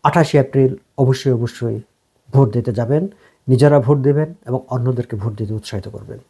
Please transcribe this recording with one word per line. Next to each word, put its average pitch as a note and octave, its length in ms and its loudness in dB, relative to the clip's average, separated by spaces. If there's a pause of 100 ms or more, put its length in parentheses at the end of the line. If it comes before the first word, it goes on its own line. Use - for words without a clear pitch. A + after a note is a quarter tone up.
আঠাশে D3+ 340 2
এপ্রিল C3 380 2 (220)
অবশ্যই, C3 340 0
অবশ্যই A#2 500 -4 (520)
ভোট C3+ 200 4
দিতে A#2+ 200 -2
যাবেন, C#3 340 -2 (400)
নিজেরা C#3+ 320 6
ভোট C3+ 180 2
দেবেন D3 360 0 (120)
এবং B2+ 240 -4
অন্যদেরকে A#2+ 460 -4
ভোট G#2 180 -6
দিতে G#2+ 200 -6
উৎসাহিত G#2 340 -10
করবেন। G#2 320 -16 (100)